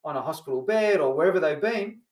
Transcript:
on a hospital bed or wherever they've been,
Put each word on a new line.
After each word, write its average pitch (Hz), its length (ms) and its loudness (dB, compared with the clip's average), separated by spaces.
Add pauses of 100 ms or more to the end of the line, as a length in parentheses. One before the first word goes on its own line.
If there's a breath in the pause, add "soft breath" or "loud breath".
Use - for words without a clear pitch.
on 139 120 -6
a 131 60 -4
hospital - 400 -6
bed 208 380 2
or 135 140 2
wherever 180 240 2
they've 151 220 0
been, 214 400 -4 (120)